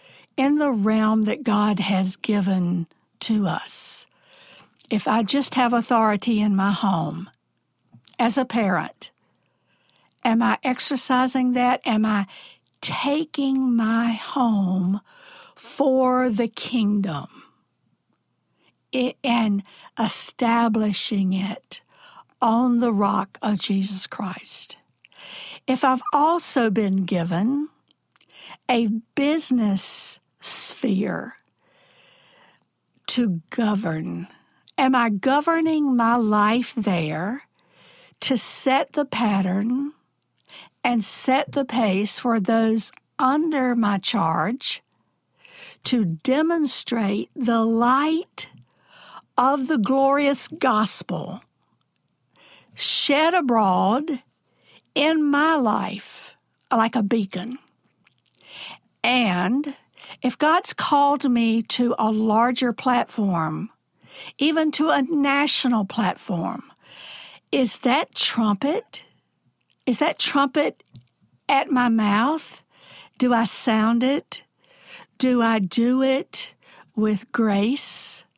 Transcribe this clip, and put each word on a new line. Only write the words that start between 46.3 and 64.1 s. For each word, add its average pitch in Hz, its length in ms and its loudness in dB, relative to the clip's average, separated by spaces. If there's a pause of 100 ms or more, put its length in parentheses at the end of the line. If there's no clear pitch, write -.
the 233 280 0
light 254 840 0 (880)
of 262 300 2
the 302 100 0
glorious 269 680 2
gospel 214 920 -2 (1300)
shed 311 600 2
abroad 240 920 2 (720)
in 311 280 2
my 294 320 2
life - 800 -4 (360)
like 226 240 2
a 233 80 0
beacon? 208 560 -2 (1400)
And 240 720 0 (460)
if 254 160 -2
God's 311 360 2
called 285 560 2
me 233 340 2
to 240 340 0
a 220 140 0
larger 226 640 2
platform, 190 960 -2 (680)